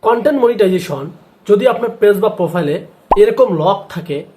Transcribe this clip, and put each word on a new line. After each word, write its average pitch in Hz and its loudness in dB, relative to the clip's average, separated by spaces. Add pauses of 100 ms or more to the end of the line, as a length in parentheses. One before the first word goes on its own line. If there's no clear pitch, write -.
কনটেন্ট 240 2
মনিটাইজেশন 185 0 (400)
যদি 208 4
আপনার 240 0 (100)
পেজ 202 2
বা 214 2
প্রোফাইলে 175 -4 (320)
এরকম 214 2
লক 190 -2
থাকে 156 -10 (140)